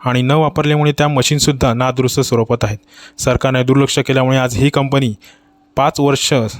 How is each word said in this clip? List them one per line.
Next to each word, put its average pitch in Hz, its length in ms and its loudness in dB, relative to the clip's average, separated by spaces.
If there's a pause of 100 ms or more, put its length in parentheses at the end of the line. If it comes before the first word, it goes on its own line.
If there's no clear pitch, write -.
आणि 127 220 0
न 127 100 0
वापरल्यामुळे 151 600 2
त्या 147 160 0
मशीनसुद्धा 139 680 0
नादुरुस्त 127 460 -2
स्वरूपात 120 440 0
आहेत. 107 140 -4 (400)
सरकारने 127 440 0
दुर्लक्ष 131 360 2
केल्यामुळे 131 400 0
आज 123 180 -2
ही 139 140 2
कंपनी 135 420 0 (640)
पाच 143 240 0
वर्ष 143 320 0 (280)